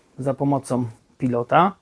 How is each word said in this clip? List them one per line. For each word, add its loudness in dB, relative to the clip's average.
za -4
pomocą -2
pilota, 2